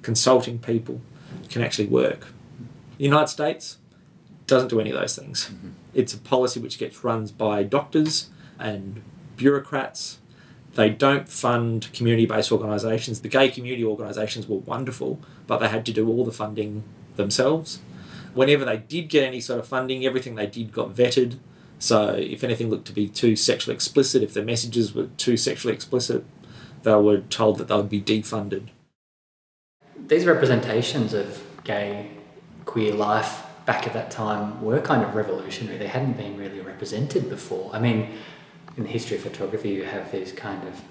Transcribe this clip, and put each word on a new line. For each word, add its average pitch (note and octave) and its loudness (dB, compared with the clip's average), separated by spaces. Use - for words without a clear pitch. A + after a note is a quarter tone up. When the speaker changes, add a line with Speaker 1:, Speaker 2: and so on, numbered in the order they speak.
Speaker 1:
consulting A#2+ 4
people, A#2 -2
can A#2+ -2
actually - 0
work. - 2
The C#3 -2
United D3 6
States - -6
doesn't B2+ 4
do A2 2
any G#2 -2
of C2 -2
those - -2
things. C#3 -6
Speaker 2:
Mm-hmm. F#2+ -14
Speaker 1:
It's - 2
a A2 -12
policy B2+ 2
which - -10
gets - -8
run A2+ -2
by G#2 0
doctors C#3+ 0
and G2+ -8
bureaucrats. C#3 0
They A2 6
don't C#3 2
fund A#2 0
community-based A2+ 4
organisations. A2 -2
The - -10
gay C3+ 4
community B2 -4
organisations G#2+ -4
were G2+ -2
wonderful, B2+ -6
but A#2 0
they A2+ 0
had A2+ -2
to A#2 -4
do A2 2
all A#2 2
the A2+ -2
funding G#2+ -6
themselves. C3 0
Whenever C3+ 6
they A2+ 0
did D3+ -8
get D3 6
any B2+ -4
sort A#2+ -4
of - -6
funding, C3 -2
everything B2+ -2
they G#2 -2
did A2 -8
got G2+ -6
vetted. B2 4
So G#2 4
if - -4
anything A#2 0
looked - -2
to - -14
be G#2 0
too A2+ 4
sexually - 0
explicit, - 4
if - -4
the G#2+ -2
messages A2+ 0
were - -2
too A#2+ 2
sexually - -2
explicit, - -2
they G#2+ 6
were G#2 8
told A2 2
that - -6
they - 2
would G#2 2
be G2+ 0
defunded. G#2 -2
Speaker 2:
These F3 4
representations A#2+ 2
of - -4
gay, G2+ -4
queer G#2+ 0
life G#2+ 0
back A2+ 0
at A2 -4
that - -4
time G#2+ -4
were A#2 2
kind B2+ 2
of G2+ -2
revolutionary. F#2+ -4
They G2+ -6
hadn't B2+ -2
been G2+ -8
really G2 -10
represented G#2 -4
before. - -8
I A2 -4
mean, A2+ 0
in A2 -6
the G2 -8
history A2+ -4
of - -6
photography, G2+ -6
you F#2+ -4
have F#2+ -8
these F#2+ -8
kind - -10
of - -14